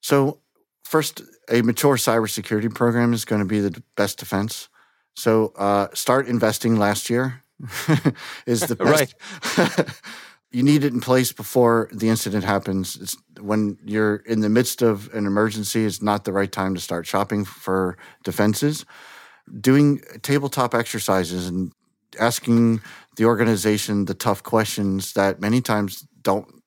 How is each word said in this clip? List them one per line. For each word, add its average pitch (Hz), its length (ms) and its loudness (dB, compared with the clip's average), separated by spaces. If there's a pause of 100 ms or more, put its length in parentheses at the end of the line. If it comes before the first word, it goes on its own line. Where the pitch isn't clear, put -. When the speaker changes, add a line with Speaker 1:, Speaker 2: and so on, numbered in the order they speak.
Speaker 1:
So 139 400 0 (420)
first, - 380 -2 (280)
a 120 120 4
mature 123 340 2
cybersecurity 110 800 -2
program 120 380 2
is 110 100 -2
gonna 104 220 0
be 104 160 0
the 98 200 -2 (140)
best 101 240 -2
defense. - 480 -6 (480)
So, 110 400 2
uh, 101 380 0
start 127 340 0
investing 113 500 0
last 104 320 0
year 127 320 -2 (200)
<laughs> - 840 -2
is 117 140 0
the 170 160 -2
best. 131 400 2 (420)
Speaker 2:
Right. - 300 2
Speaker 1:
<laughs> - 140 -18 (500)
You 123 120 0
need 143 200 4
it 143 80 2
in 120 80 -2
place 127 320 2
before 117 600 2
the 110 160 0
incident 107 340 0
happens. 98 540 -2
It's - 180 -10 (240)
when 104 460 -2
you're 107 320 0
in 110 240 -2
the 107 80 2
midst 123 320 2
of 110 320 2
an 107 120 -4
emergency, 107 600 0
it's 98 160 -4
not 104 240 -2
the 98 80 -4
right 98 180 0
time 95 240 -2
to 87 60 -6
start 85 260 -6
shopping 101 380 -2
for 92 520 -4 (280)
defenses. 107 600 0 (760)
Doing 143 400 4 (220)
tabletop 139 520 -2
exercises 92 720 -2
and 90 240 -4 (480)
asking 117 600 2 (360)
the 110 100 0
organization 107 800 2
the 92 80 -4
tough 101 300 -2
questions 101 680 -2
that 98 280 0
many 110 200 2
times 104 460 -4 (140)
don't 98 240 0 (220)